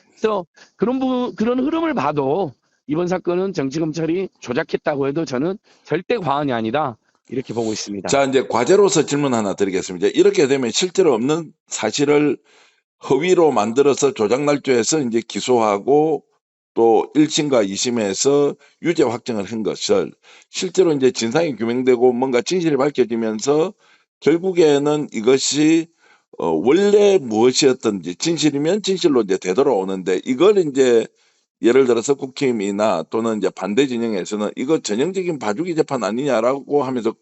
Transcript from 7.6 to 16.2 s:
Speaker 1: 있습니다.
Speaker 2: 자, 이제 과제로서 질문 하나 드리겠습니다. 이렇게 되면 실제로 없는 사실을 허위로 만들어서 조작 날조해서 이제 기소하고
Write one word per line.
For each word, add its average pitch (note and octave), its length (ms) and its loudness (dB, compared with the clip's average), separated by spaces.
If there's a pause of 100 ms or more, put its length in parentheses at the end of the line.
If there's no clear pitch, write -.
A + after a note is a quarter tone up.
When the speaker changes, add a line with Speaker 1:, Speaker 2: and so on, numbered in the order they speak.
Speaker 1:
있습니다. G2+ 360 -8
Speaker 2:
자, C#3 160 2
이제 C3 240 0
과제로서 D#3 580 4
질문 C#3+ 280 0
하나 G#2 200 -2
드리겠습니다. F#2 600 -2
이렇게 F#3 320 4
되면 B2+ 240 0
실제로 F3+ 440 0
없는 D3 380 -2 (160)
사실을 D3 680 0 (720)
허위로 E3 440 4
만들어서 B2+ 600 2
조작 A2+ 280 0
날조해서 C#3 580 0
이제 A2+ 260 -2
기소하고 A#2+ 1000 0 (500)